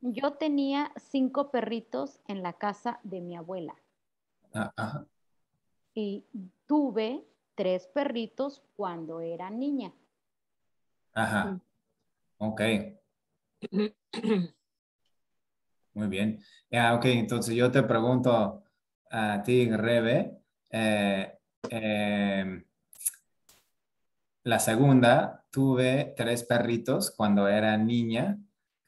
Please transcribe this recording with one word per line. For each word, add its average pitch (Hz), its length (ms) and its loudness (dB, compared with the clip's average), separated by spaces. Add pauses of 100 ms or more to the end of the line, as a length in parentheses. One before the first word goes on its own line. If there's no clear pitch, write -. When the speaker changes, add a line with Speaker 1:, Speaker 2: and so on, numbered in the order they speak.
Speaker 1:
Yo 262 340 -4
tenía 285 600 -2
cinco 277 540 -2
perritos 233 800 -6
en 196 140 -8
la 175 120 -6
casa - 480 -6
de 185 180 -10
mi 175 160 -12
abuela. 170 380 -10 (800)
Speaker 2:
Ah, 104 220 -6
ajá. 110 300 -8 (880)
Speaker 1:
Y 208 300 -8 (420)
tuve 262 600 -2 (280)
tres 185 340 -2
perritos 277 760 -6 (140)
cuando 170 440 -8
era 165 300 -10
niña. 247 420 -6 (1200)
Speaker 2:
Ajá. 107 300 -2
Speaker 1:
Sí. 185 160 -6 (800)
Speaker 2:
Ok. 110 220 -4 (3250)
Muy 104 140 -4
bien. 107 320 -2 (300)
Ya, 117 240 4
ok, 120 120 0
entonces 117 480 0
yo 123 160 4
te 135 120 4
pregunto 117 800 2 (480)
a 107 320 -2
ti, 123 280 4
Rebe, 117 680 0 (320)
eh, 104 680 0 (320)
em, 104 960 -2 (1800)
la 113 140 4
segunda, 127 920 6
tuve 135 680 2
tres 120 280 -2
perritos 120 680 0
cuando 101 380 2
era 107 280 2
niña. 117 600 0 (500)